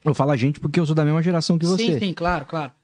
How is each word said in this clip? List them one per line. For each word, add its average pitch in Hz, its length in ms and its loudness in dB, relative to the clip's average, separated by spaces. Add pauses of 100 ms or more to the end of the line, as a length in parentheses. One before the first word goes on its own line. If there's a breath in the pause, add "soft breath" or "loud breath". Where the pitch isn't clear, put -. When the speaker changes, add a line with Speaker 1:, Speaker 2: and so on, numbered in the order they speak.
Speaker 1:
Eu 151 80 2
falo 147 200 2
a 143 40 2
gente 131 220 0
porque 156 220 -2
eu 170 40 2
sou 151 80 0
da 156 120 2
mesma 151 180 2
geração 170 340 0
que 160 100 0
você. 190 200 0
Speaker 2:
Sim, 156 140 0
sim, 196 120 -2
claro, 165 340 -4
claro. 151 260 -8 (120)